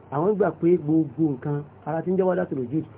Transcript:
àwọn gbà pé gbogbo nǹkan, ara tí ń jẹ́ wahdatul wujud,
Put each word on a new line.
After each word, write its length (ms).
àwọn 240
gbà 160
pé 260
gbogbo 540
nǹkan, 320
ara 160
tí 100
ń 60
jẹ́ 80
wahdatul 340
wujud, 240